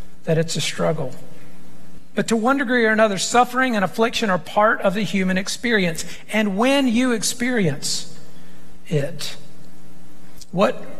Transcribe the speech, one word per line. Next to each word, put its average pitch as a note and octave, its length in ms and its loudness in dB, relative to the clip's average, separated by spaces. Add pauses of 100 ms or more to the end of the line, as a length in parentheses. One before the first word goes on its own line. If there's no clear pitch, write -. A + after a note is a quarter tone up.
(260)
that D#3+ 120 2
it's E3 180 0
a D#3 60 -2
struggle. D#3 500 -2 (1000)
But - 140 -2
to A3 80 2
one B3 240 2
degree A#3+ 260 2
or A3 60 4
another, G#3+ 260 4
suffering A#3+ 580 2
and G3+ 80 2
affliction A3+ 460 0
are F3+ 80 4
part G#3+ 440 2
of F#3+ 120 2
the G#3+ 80 -2
human F#3+ 380 0
experience. G3 640 0 (260)
And G#3 240 0
when C4+ 320 4
you B3 260 2
experience G#3+ 1000 0 (720)
it, D3 520 -2 (1120)
what G#3+ 340 0 (140)